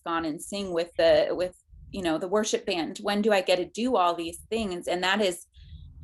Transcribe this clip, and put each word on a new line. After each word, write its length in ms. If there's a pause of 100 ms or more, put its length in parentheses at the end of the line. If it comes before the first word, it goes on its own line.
on 180
and 180
sing 300
with 260
the, 320
with, 240 (380)
you 100
know, 160
the 100
worship 380
band? 360
When 200
do 100
I 80
get 160
to 100
do 300
all 200
these 220 (120)
things? 380
And 160
that 160
has 260 (580)